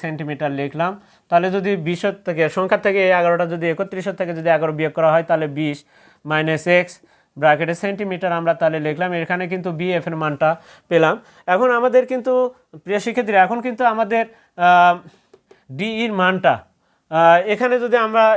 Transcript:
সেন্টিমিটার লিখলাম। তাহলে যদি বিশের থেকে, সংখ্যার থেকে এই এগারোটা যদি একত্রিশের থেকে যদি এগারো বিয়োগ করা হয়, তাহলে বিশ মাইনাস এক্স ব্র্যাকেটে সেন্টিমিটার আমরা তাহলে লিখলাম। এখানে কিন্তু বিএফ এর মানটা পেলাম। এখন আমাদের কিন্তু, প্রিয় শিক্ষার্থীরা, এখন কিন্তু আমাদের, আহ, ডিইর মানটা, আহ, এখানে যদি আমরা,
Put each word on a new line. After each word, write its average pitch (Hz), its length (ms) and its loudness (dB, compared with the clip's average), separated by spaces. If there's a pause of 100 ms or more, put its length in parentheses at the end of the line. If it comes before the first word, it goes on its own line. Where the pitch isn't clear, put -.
সেন্টিমিটার 151 480 -6 (100)
লিখলাম। 151 320 -4 (360)
তাহলে 175 280 2
যদি 196 140 -2 (180)
বিশের 185 260 -2 (120)
থেকে, 165 160 -2 (140)
সংখ্যার 185 300 0
থেকে 196 200 0
এই 185 140 4
এগারোটা 175 340 2
যদি 170 180 -4
একত্রিশের 185 480 -6
থেকে 175 180 -4
যদি 160 180 -4
এগারো 156 220 -2
বিয়োগ 156 200 -2
করা 160 160 4
হয়, 165 140 2
তাহলে 156 180 0 (120)
বিশ 147 200 -4 (460)
মাইনাস 156 420 -2 (120)
এক্স 180 160 -4 (440)
ব্র্যাকেটে 156 440 2
সেন্টিমিটার 190 560 -4
আমরা 165 220 0
তাহলে 160 260 0
লিখলাম। 165 240 -4 (120)
এখানে 180 300 -4
কিন্তু 185 160 -6 (120)
বিএফ 180 280 -2
এর 165 140 -6
মানটা 156 280 0 (400)
পেলাম। 165 240 2 (400)
এখন 247 140 2 (100)
আমাদের 254 240 2 (100)
কিন্তু, 254 200 -2 (520)
প্রিয় 202 200 -4
শিক্ষার্থীরা, 220 420 0
এখন 233 200 -4
কিন্তু 247 160 -6 (120)
আমাদের, 226 300 0 (320)
আহ, 175 380 6 (840)
ডিইর 220 420 -4
মানটা, 180 340 2
আহ, - 840 2 (140)
এখানে 247 220 0 (100)
যদি 240 120 2 (100)
আমরা, 220 180 2 (120)